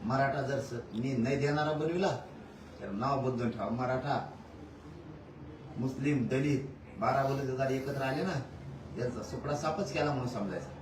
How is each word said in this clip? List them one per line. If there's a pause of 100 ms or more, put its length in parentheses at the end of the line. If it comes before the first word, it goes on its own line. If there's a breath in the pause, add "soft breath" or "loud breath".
मराठा
जर
स-,
मी
नाही
देणारा
बनविला (640)
तर
नाव
बदलून
ठेवा.
मराठा, (1500)
मुस्लिम,
दलित, (380)
बारा
बलुतेदार
एकत्र
आले
ना, (560)
यांचा
सुपडा
सापच
केला
म्हणून
समजायचा. (140)